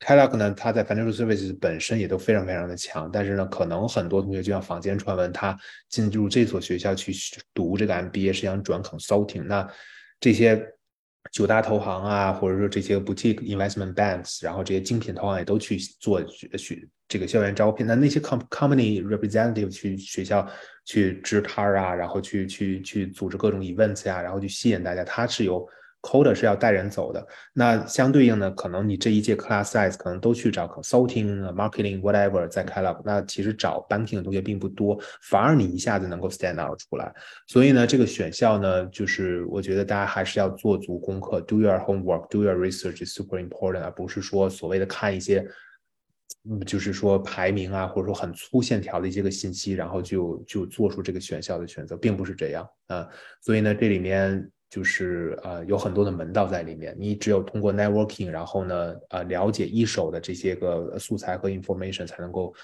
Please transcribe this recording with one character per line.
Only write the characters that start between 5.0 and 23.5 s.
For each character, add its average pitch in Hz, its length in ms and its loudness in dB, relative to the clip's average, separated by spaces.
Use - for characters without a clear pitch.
闻， 87 160 0
他 98 260 -4
进 107 200 0
入 104 200 2
这 120 160 4
所 101 160 0
学 90 180 -2
校 95 160 0
去 95 180 -4
读 90 240 -2
这 104 100 2
个 95 80 2
M 90 140 -2
B 98 200 0
A 95 40 4
是 95 100 -4
想 98 200 -2
转 95 200 -2
consulting。 98 600 -2
那 95 260 -2
这 120 120 8
些 110 320 6
九 101 140 2
大 110 140 6
投 107 180 2
行 95 260 -4
啊， 101 280 2
或 95 180 0
者 95 80 2
说 101 100 2
这 101 120 -2
些 98 180 0
boutique 104 420 0
investment 98 520 -2
banks， 92 520 -2
然 82 100 -4
后 95 80 -4
这 92 100 -4
些 92 80 2
精 113 200 -2
品 95 140 -6
投 - 120 -4
行 95 120 0
也 85 60 -4
都 104 140 2
去 104 180 -2
做 98 300 2
学-， - 280 -18
学-， - 320 -12
这 107 100 -4
个 92 80 -4
校 107 160 2
园 101 120 0
招 107 180 4
聘。 110 120 -4
那 113 120 2
那 143 120 6
些 147 120 0
com-，company 120 840 0
representative 107 640 0
去 98 280 -6
学 95 280 -6
校 98 240 2
去 95 380 2
支 104 200 2
摊 104 220 -4
儿 101 140 4
啊， 92 140 0
然 87 160 -2
后 98 120 -4
去， 95 260 -4
去， 95 360 -4
去 95 260 -4
组 95 200 -6
织 95 80 -6
各 104 140 2